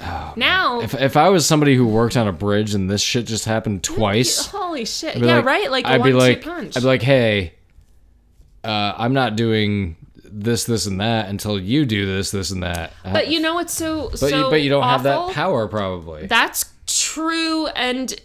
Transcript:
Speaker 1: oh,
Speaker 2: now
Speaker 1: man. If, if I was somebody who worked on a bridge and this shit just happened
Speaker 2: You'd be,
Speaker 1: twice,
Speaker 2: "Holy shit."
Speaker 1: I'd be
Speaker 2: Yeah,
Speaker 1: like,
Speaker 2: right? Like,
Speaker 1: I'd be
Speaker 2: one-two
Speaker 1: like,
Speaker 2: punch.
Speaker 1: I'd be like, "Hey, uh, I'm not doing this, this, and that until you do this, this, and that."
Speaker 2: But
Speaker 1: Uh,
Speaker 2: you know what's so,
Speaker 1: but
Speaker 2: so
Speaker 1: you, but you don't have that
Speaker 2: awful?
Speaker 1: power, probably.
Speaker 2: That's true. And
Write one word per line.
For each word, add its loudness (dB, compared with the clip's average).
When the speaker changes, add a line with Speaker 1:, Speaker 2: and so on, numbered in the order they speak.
Speaker 1:
oh, -10
Speaker 2:
now 0
Speaker 1:
man. -4
If, -6
if 0
I 6
was 4
somebody 4
who 4
worked 2
on 2
a 0
bridge 0
and -2
this 0
shit -2
just -4
happened -2
Speaker 2:
You'd -10
be, -2
Speaker 1:
twice, 2
Speaker 2:
"Holy -6
shit." -6
Speaker 1:
I'd -2
be 4
Speaker 2:
Yeah, 6
Speaker 1:
like, 4
Speaker 2:
right? 0
Like, -2
Speaker 1:
I'd 4
be 6
Speaker 2:
one-two 4
Speaker 1:
like, 4
Speaker 2:
punch. -10
Speaker 1:
I'd 0
be 0
like, 4
"Hey, 2
uh, -2
I'm 0
not 0
doing 0
this, -2
this, 0
and -2
that 0
until -4
you 0
do 0
this, -2
this, -4
and -6
that." -6
Speaker 2:
But -2
Speaker 1:
Uh, -6
Speaker 2:
you -2
know -2
what's -4
so, -6
Speaker 1:
but -10
Speaker 2:
so 0
Speaker 1:
you, 0
but 2
you 0
don't 2
have 2
that 2
Speaker 2:
awful? -4
Speaker 1:
power, 0
probably. -6
Speaker 2:
That's 0
true. -2
And -4